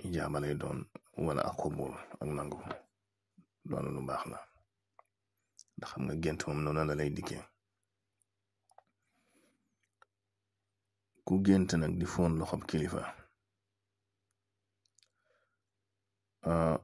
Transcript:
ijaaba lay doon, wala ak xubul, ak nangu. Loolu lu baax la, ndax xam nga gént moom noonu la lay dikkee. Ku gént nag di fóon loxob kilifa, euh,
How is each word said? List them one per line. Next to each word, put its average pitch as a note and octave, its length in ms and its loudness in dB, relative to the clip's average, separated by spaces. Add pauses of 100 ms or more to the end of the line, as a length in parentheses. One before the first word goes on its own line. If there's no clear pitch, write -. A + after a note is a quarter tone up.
ijaaba D#2 360 -2
lay D2 140 0
doon, D2 240 -4 (380)
wala D#2 280 0
ak - 140 -6
xubul, C#2+ 340 -4 (280)
ak C#2+ 80 -4
nangu. D2 300 -4 (1080)
Loolu - 280 -4
lu C#2 140 -6
baax C2 200 -4
la, - 120 -10 (1400)
ndax - 140 -10
xam - 140 -6
nga D2 120 -2
gént D#2 300 0
moom D2 160 -2
noonu D2+ 220 2
la D2+ 100 2
lay D2 160 0
dikkee. - 320 -6 (3750)
Ku F#2+ 180 4
gént F#2+ 300 8
nag E2 240 4
di F2 80 0
fóon E2 320 2
loxob D#2+ 260 -2
kilifa, - 380 0 (3500)
euh, E2 380 4